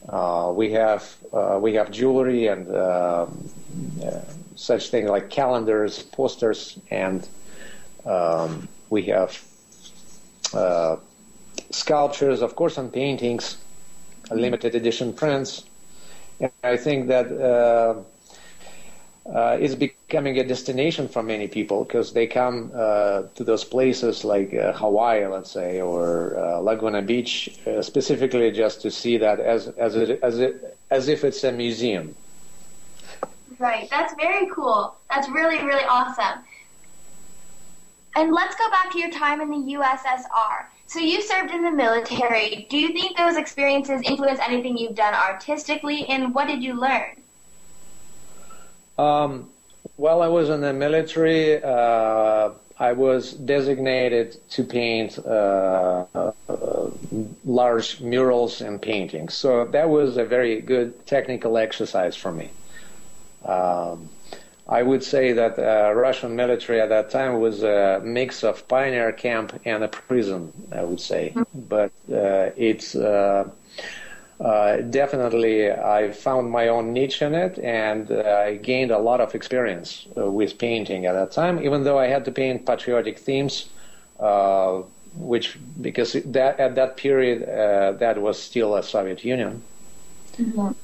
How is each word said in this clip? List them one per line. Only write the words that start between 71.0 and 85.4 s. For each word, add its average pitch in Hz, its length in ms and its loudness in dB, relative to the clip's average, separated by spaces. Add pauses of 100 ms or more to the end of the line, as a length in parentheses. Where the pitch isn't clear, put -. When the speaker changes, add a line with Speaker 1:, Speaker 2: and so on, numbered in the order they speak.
Speaker 1:
say. 85 340 -2
Speaker 2:
Mm-hmm. 226 340 -4
Speaker 1:
But, 104 240 2 (200)
uh, 98 440 2
it's, 110 380 0
uh, 101 540 2 (920)
uh, 107 360 4
definitely, 117 920 2
I 104 440 2
found 131 360 0
my 117 200 2
own 117 240 0
niche 135 300 0
in 151 120 0
it, 180 240 -2
and, 107 500 -2
uh, 107 380 2
I 107 80 -2
gained 123 380 0
a 107 60 4
lot 117 220 4
of 113 140 0
experience, 107 720 -4 (100)
uh, 101 140 0
with 98 280 0
painting 104 480 -2
at 90 80 2
that 95 180 0
time, 170 320 0
even 143 180 2
though 139 160 4
I 131 80 4
had 139 200 2
to 135 40 -4
paint 131 340 -2
patriotic 117 540 0
themes, 139 500 -2 (520)
uh, 98 640 4 (340)
which, - 420 -2 (220)